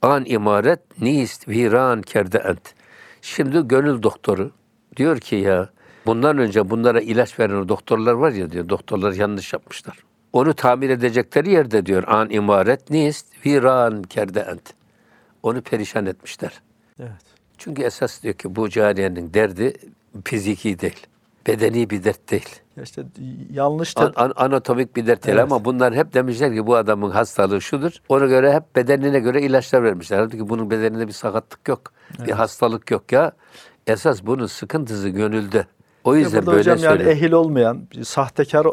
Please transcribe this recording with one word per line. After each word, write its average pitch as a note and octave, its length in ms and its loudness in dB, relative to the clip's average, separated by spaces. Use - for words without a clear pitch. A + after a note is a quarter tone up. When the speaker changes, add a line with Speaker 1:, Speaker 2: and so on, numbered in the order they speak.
Speaker 1:
An C3+ 240 2
imaret G#2+ 720 0
nist B2+ 480 -2
viran A#2 540 2
kerde G2+ 360 -2
ent." - 360 -6
Şimdi C#3+ 460 -2
gönül C3 340 2
doktoru G2+ 480 -2
diyor C#3+ 220 0
ki - 180 -6
ya, F#2+ 320 0
bundan C3+ 320 2
önce G#2 320 0
bunlara A#2 300 2
ilaç G#2+ 400 -2
veren G2+ 160 0
o G2 120 -4
doktorlar A2 440 0
var C#3 200 2
ya F#2 180 -6
diyor, F2 180 -6
doktorlar G2 440 -2
yanlış G2+ 400 -4
yapmışlar. - 460 -14
Onu D3 220 2
tamir C3 360 2
edecekleri B2 600 0
yerde A2+ 360 2
diyor, F#2+ 200 0
"An G#2+ 240 2
imaret G#2 600 2
nist D3+ 360 -2
viran B2 560 2
kerde G2 380 -6
ent." F2+ 340 -12
Onu A#2 200 -4
perişan G#2 440 -6
etmişler. - 560 -12
Speaker 2:
Evet. A#2+ 100 -14
Speaker 1:
Çünkü C#3+ 240 -10
esas - 400 -6
diyor G2+ 120 -6
ki F#2 220 -12
bu A2 120 -2
cariyenin F#2+ 640 -2
derdi G#2+ 400 0
fiziki G#2 560 -4
değil, - 260 -8
bedeni A2 440 0
bir G2 140 -6
dert - 260 -4
değil. - 300 -6
Speaker 2:
Ya B2+ 60 -16
işte C3+ 200 -16
yanlış D3 440 -2
Speaker 1:
An-, C3+ 100 2
Speaker 2:
ted- - 100 -6
Speaker 1:
an-, B2 200 0
anatomik C3 600 -2
bir A#2 100 -4
dert A#2 200 0
değil G#2 120 2
Speaker 2:
Evet. C#3 140 2
Speaker 1:
ama A2 120 0
bunlar B2 300 0
hep D3+ 200 -2
demişler B2+ 400 0
ki A2 120 -4
bu A#2+ 100 4
adamın G#2 340 0
hastalığı G2+ 500 0
şudur. D3 320 -4
Ona C#3 180 4
göre C3 260 4
hep - 240 -2
bedenine C#3 440 2
göre B2+ 220 0
ilaçlar C3 420 2
vermişler. G2 340 -2
Halbuki A2 300 -4
bunun A2+ 220 -4
bedeninde A2+ 380 -2
bir G#2 40 -14
sakatlık - 560 -8
yok. C3+ 120 -4
Speaker 2:
Evet. A#2 100 -8
Speaker 1:
Bir A2 40 -4
hastalık A2+ 580 -2
yok - 220 -2
ya. D3 200 4
Esas A2 400 -2
bunun A#2+ 200 -2
sıkıntısı A2 640 -6
gönülde. G#2 580 -2
O B2+ 100 4
Speaker 2:
Ya D#3 60 6
Speaker 1:
yüzden D#3 200 2
Speaker 2:
burada F3 160 0
Speaker 1:
böyle G#3 40 6
Speaker 2:
hocam E3+ 180 4
yani D#3+ 100 2
Speaker 1:
söylüyorum. D#3+ 200 4
Speaker 2:
ehil E3 140 2
olmayan, C#3 580 2
bir A#2+ 140 -12
sahtekar D3 680 0